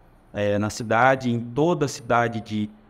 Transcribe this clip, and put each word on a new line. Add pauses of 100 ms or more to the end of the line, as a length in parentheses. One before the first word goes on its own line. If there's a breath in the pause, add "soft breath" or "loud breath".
(340)
é,
na
cidade,
em
toda
a
cidade
de (220)